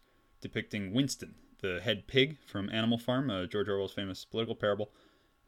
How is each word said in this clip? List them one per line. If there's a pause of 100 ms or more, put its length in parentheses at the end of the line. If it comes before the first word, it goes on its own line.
(400)
depicting
Winston, (240)
the
head
pig
from
Animal
Farm,
uh,
George
Orwell's
famous
political
parable, (540)